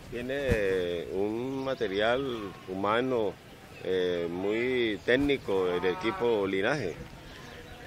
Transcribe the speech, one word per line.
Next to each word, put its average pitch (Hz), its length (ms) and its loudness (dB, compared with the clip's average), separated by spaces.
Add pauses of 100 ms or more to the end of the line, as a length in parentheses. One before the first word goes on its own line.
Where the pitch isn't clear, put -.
(120)
Tiene, 123 240 -6
eh, 95 760 2
un 117 500 -2
material 117 880 0 (160)
humano, 107 680 2 (500)
eh, 90 460 2
muy 110 760 0
técnico 120 640 4
el 90 160 2
equipo 107 600 2
Linaje. 98 480 0 (920)